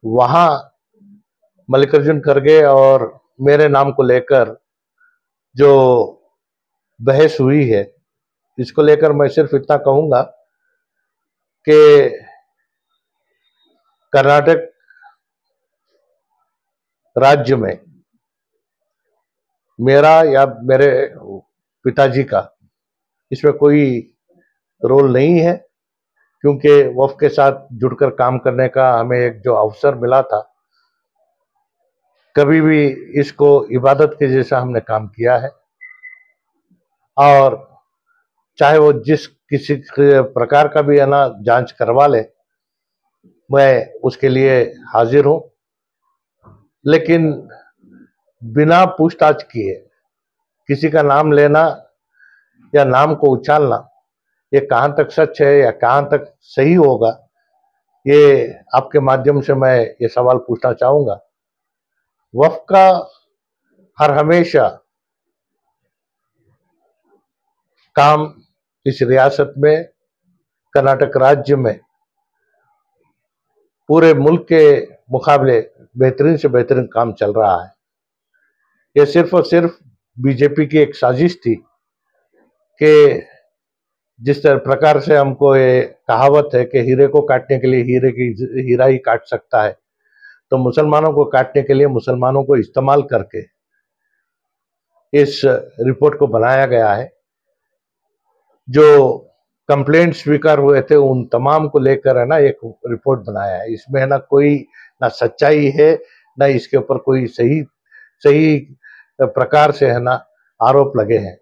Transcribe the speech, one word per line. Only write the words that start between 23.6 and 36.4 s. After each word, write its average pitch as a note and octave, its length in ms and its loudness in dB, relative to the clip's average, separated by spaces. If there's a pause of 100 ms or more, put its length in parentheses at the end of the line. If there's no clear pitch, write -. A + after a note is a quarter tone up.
रोल C3+ 280 2
नहीं D#3 280 2
है, E3+ 280 -4 (720)
क्योंकि C#3+ 560 2
वक्फ C3+ 240 -2
के D3+ 80 0
साथ C#3 440 -2
जुड़कर B2 380 -4
काम B2+ 280 -4
करने B2+ 300 -4
का B2+ 320 0
हमें B2 180 -4
एक A#2 220 -6
जो A#2 140 -4
अवसर A2 400 -2
मिला B2 280 -2
था, A2 320 -8 (1800)
कभी D3+ 240 2
भी D3+ 260 0 (340)
इसको C#3+ 460 0
इबादत C3+ 520 0
के C#3+ 100 -2
जैसा C3 300 -2
हमने B2 220 -6
काम G#2+ 280 -8
किया A#2+ 280 -2
है। B2+ 140 -6 (1700)